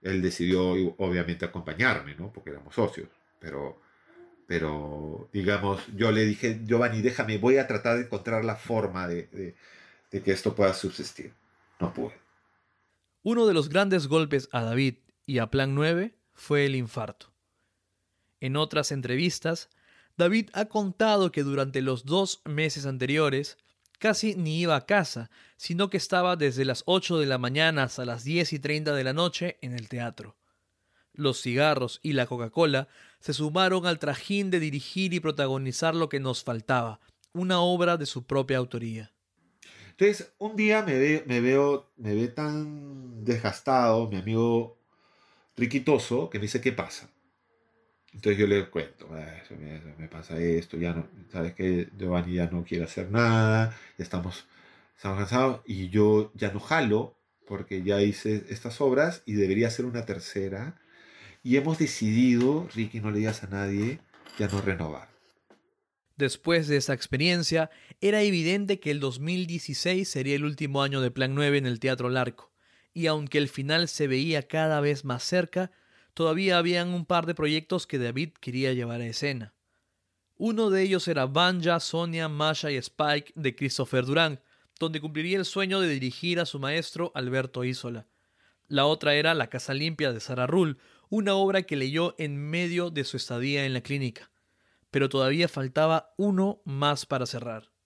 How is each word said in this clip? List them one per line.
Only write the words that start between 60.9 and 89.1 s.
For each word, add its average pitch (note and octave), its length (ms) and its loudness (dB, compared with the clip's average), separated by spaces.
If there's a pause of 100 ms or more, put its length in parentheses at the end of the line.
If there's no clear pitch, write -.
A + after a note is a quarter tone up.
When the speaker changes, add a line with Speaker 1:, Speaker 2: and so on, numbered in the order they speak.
Speaker 1:
y B2+ 140 4
hemos D#3 200 0
decidido, B2+ 960 2
Ricky, A2+ 280 -6
no G#2+ 100 -4
le G#2 80 0
digas G#2+ 240 -2
a G2+ 40 -12
nadie, G2+ 520 -2 (400)
ya G#2 80 0
no G2 140 0
renovar. E2 480 -4 (1080)
Speaker 2:
Después D3+ 540 0
de D3 80 4
esa C3+ 160 0
experiencia, D#3+ 760 0 (300)
era G#3 220 2
evidente G3 580 2
que D3+ 120 -4
el D3 100 -2
dos B2+ 180 -4
mil F3+ 260 -2
dieciséis F3 600 -2
sería C#3 300 -2
el D3 80 -2
último C#3+ 380 -2
año C#3 180 0
de B2 100 0
Plan C3 240 -2
nueve C#3+ 220 4
en C3+ 80 0
el A#2 160 -2
Teatro B2+ 260 0
Larco, B2 460 -4 (400)
y E3 140 -2
aunque D3+ 320 0
el C#3 100 2
final D#3 400 -2
se D3+ 180 -2
veía C#3 400 0
cada D#3 320 0
vez C#3+ 240 0
más B2 180 -4
cerca, F3+ 500 -2 (420)
todavía F3 440 2
habían F3 360 2
un F3 120 -4
par E3+ 200 0
de E3 100 -2
proyectos D#3 500 0
que C#3 140 -4
David B2+ 300 -2 (100)
quería C3 320 -2
llevar A#2+ 300 -4
a A#2 40 -6
escena. A#2 480 -6 (840)
Uno A3 320 2
de F#3+ 120 4
ellos F#3+ 280 2
era C#3+ 160 2
Banja, E3+ 560 2
Sonia, E3 480 -4
Masha D3+ 420 0
y C3+ 60 -2
Spike D3 580 -2
de C#3 180 -2
Christopher C3 520 0
Durán, D3 340 2 (400)
donde D#3+ 220 -4
cumpliría D#3 360 -2
el F#3+ 60 0
sueño F#3+ 380 0
de F3+ 80 2
dirigir C#3+ 500 -2
a E3+ 60 0
su - 120 -10
maestro D#3+ 580 -4
Alberto B2+ 500 -2
Isola. A#2+ 420 -6 (640)
La C#3 160 4
otra D3+ 300 4